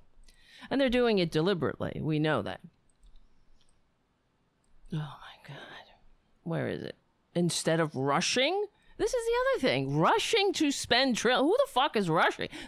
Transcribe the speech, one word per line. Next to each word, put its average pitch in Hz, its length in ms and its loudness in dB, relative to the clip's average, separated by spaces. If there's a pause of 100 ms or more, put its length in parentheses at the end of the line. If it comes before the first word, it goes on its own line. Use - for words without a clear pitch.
(680)
And 262 100 -2
they're 269 100 2
doing 233 300 2
it 170 120 0
deliberately. 160 720 -2
We 151 180 -2
know 151 220 2
that. 95 200 -8 (2250)
Oh, 165 60 -6
my - 500 -12
God. 143 100 -16 (880)
Where 156 240 -4
is 90 160 -6
it? - 120 -10 (400)
Instead 165 440 0
of 156 160 -2
rushing, 247 720 0 (320)
this 427 160 0
is 466 120 -2
the 466 160 2
other 508 260 2
thing. 139 300 0
Rushing 381 560 2
to 285 180 0
spend 247 460 2
trill-, 240 260 2
who 339 140 4
the 554 140 2
fuck 285 240 0
is 196 140 0
rushing? 180 400 2 (180)